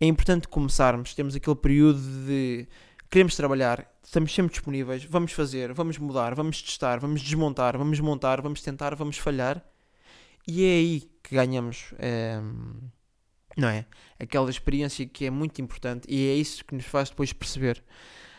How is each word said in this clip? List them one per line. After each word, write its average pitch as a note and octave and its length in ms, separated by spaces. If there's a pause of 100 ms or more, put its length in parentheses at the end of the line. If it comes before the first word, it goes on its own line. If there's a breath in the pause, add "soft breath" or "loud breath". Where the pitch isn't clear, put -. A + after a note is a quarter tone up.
é D#3 60
importante D#3+ 420
começarmos, B2+ 680
temos C#3 220
aquele C#3+ 180
período C#3+ 460 (260)
de B2+ 400 (420 loud breath)
queremos F#3 280
trabalhar, C3+ 520 (140)
estamos D#3 320
sempre F3 160
disponíveis, C3+ 540
vamos E3+ 260
fazer, C3 420
vamos D#3+ 240
mudar, C3 380
vamos D#3 260
testar, B2 380
vamos C#3+ 240
desmontar, C3+ 560
vamos D3 220
montar, C3+ 400
vamos D3 200
tentar, C#3+ 360
vamos D3 200
falhar. C#3 480 (800 soft breath)
E E3+ 200
é F#3 100
aí E3 360 (120)
que - 140
ganhamos, B2+ 640
ehm, A2+ 880 (640)
não C3 120
é? G#2+ 180 (320 loud breath)
Aquela C3 320
experiência C#3 560
que - 180
é C3 60
muito D3 320
importante B2 480
e C3+ 200
é C#3 40
isso D3 300
que - 100
nos B2+ 100
faz C#3 240
depois - 240
perceber, - 500 (560 loud breath)